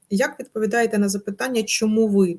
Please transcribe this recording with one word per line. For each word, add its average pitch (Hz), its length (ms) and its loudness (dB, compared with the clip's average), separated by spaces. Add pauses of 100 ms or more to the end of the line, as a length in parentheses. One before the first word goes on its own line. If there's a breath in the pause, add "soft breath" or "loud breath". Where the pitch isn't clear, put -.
(100)
Як 262 300 -2
відповідаєте 220 580 -2
на 202 100 4
запитання, 214 540 -2
чому 220 460 0
ви, 196 300 2